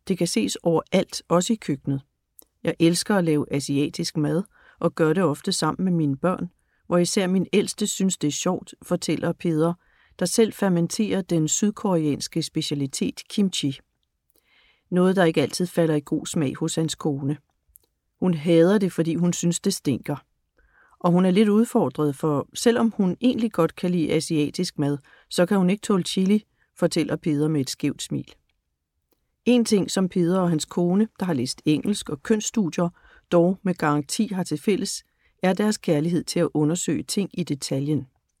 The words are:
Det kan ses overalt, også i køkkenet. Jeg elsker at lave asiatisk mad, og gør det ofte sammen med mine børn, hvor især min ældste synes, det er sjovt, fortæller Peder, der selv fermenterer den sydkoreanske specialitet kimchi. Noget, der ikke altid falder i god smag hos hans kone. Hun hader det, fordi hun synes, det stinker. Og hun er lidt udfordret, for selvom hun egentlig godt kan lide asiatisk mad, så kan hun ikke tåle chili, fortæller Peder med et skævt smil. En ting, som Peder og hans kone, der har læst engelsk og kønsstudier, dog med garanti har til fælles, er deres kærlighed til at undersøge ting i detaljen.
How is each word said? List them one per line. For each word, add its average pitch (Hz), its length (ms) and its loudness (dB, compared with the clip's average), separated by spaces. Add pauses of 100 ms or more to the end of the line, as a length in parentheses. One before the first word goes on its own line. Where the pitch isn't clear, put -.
Det 185 100 -2
kan 175 80 2
ses 202 300 -2
overalt, - 720 0
også 180 240 2
i 220 40 2
køkkenet. 139 440 -4 (640)
Jeg 165 160 -2
elsker 170 360 2
at 180 80 2
lave 151 260 0
asiatisk 143 640 -4
mad, 156 260 0 (360)
og 170 160 -2
gør 160 180 2
det 190 100 2
ofte 151 300 -2
sammen 165 320 -2
med 190 80 0
mine 151 240 0
børn, 175 340 -4 (360)
hvor 175 120 0
især 180 280 0
min 185 260 0
ældste 208 340 0
synes, 190 320 -2
det 151 100 -2
er 143 40 -2
sjovt, - 500 -4
fortæller 175 500 -4
Peder, 165 420 0 (440)
der 185 80 -2
selv 220 260 2
fermenterer 185 680 0
den 160 260 0
sydkoreanske 170 920 -2
specialitet 147 880 -6
kimchi. 180 480 -2 (1120)
Noget, 180 260 4
der 190 80 6
ikke 165 180 2
altid 175 240 -2
falder 165 280 0
i 147 100 0
god - 220 -4
smag 151 340 -2
hos 160 140 -4
hans 160 200 -2
kone. 143 420 -4 (840)
Hun 185 140 2
hader 165 440 4
det, 185 140 0
fordi 165 220 -2
hun 175 180 0
synes, 170 280 -2
det 202 140 0
stinker. 143 420 -4 (840)
Og 175 120 2
hun 180 120 4
er 185 60 4
lidt 208 180 4
udfordret, 160 680 2
for 147 380 -2
selvom 233 420 2
hun 185 240 0
egentlig 233 320 0
godt 165 240 0
kan 180 140 -2
lide 175 220 0
asiatisk 160 640 -2
mad, 147 200 0 (320)
så 175 160 2
kan 202 120 2
hun 180 120 4
ikke 208 120 -2
tåle 190 200 0
chili, 190 420 0 (320)
fortæller 165 400 0
Peder 151 320 0
med 156 120 0
et 131 100 -4
skævt - 320 -6
smil. - 320 -8 (1120)
En 233 200 4
ting, 208 260 2
som 190 180 0
Peder 180 320 2
og 175 100 2
hans 156 140 0
kone, 185 440 2 (120)
der 190 60 -4
har 180 60 -2
læst 131 320 -4
engelsk 156 440 -2
og 147 140 -8
kønsstudier, 202 680 0 (440)
dog 175 300 4
med 185 120 -2
garanti 147 520 0
har 185 160 -4
til 151 160 -4
fælles, - 460 -2 (380)
er 185 100 2
deres 208 260 0
kærlighed 165 460 0
til - 160 -2
at 160 140 2
undersøge 151 480 0
ting - 300 -4
i 175 120 -4
detaljen. 139 600 -4 (340)